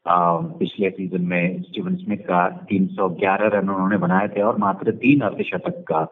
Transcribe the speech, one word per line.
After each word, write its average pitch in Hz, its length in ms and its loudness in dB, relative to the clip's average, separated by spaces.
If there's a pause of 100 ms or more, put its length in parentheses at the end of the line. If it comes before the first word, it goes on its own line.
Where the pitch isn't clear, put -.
अ, 85 320 4 (200)
पिछले 95 300 -2
season 92 320 -4
में 87 400 0
Steven 92 340 -6
Smith - 220 -4
का 90 320 0
तीन 95 380 0
सौ 95 220 -2
ग्यारह 98 380 2
रन 101 220 2
उन्होंने 98 280 0
बनाए 95 300 2
थे 101 140 -2
और 113 160 2
मात्र 98 340 0
तीन 135 300 4
अर्धशतक - 680 -4
का, 160 200 0